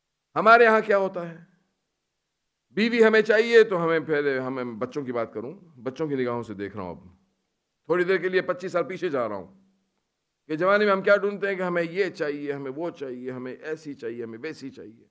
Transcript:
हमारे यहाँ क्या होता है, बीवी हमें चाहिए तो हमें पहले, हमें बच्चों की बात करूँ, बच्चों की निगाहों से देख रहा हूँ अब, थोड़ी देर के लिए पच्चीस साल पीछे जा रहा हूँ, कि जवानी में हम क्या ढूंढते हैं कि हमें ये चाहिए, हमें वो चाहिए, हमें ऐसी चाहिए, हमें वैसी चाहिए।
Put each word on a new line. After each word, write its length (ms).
हमारे 300
यहाँ 160
क्या 160
होता 240
है, 260
बीवी 300
हमें 200
चाहिए 420
तो 140
हमें 280
पहले, 320
हमें 420
बच्चों 260
की 60
बात 220
करूँ, 440
बच्चों 320
की 60
निगाहों 280
से 100
देख 220
रहा 100
हूँ 120
अब, 200
थोड़ी 140
देर 180
के 80
लिए 120
पच्चीस 320
साल 100
पीछे 260
जा 160
रहा 120
हूँ, 180
कि 80
जवानी 280
में 60
हम 100
क्या 160
ढूंढते 300
हैं 100
कि 60
हमें 200
ये 260
चाहिए, 420
हमें 200
वो 200
चाहिए, 400
हमें 280
ऐसी 340
चाहिए, 300
हमें 140
वैसी 320
चाहिए। 420